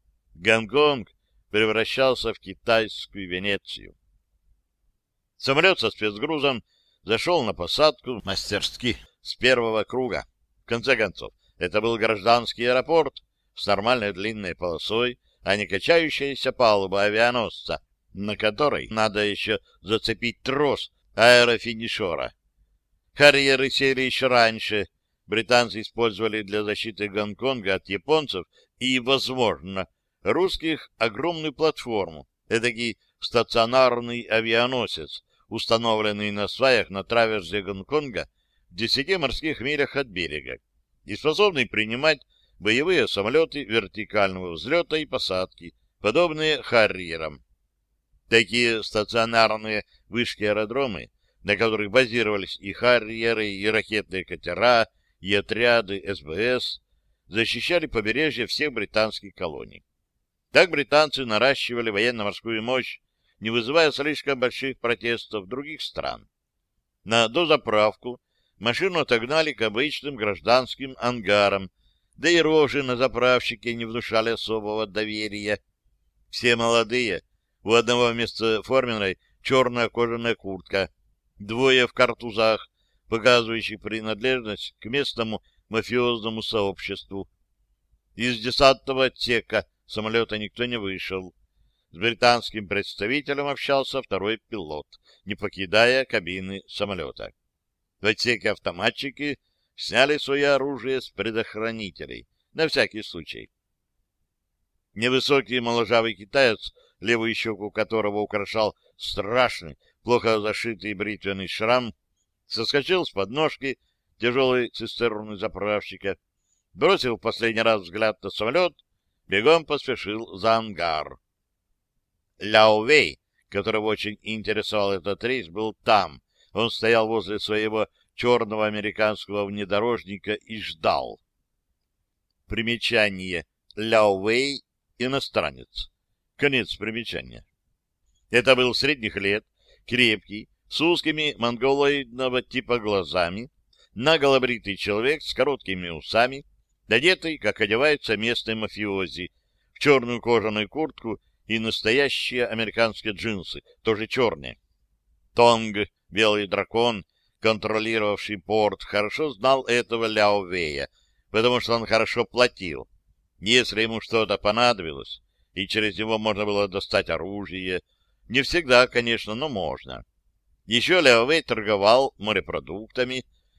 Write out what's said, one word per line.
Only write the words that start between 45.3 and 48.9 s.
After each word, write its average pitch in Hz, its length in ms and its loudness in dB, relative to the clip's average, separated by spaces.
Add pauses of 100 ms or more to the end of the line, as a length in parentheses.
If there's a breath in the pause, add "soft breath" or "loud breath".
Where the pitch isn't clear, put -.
подобные 156 640 2
Харриерам. 87 800 0 (840)
Такие 113 560 2
стационарные 110 1000 2 (240)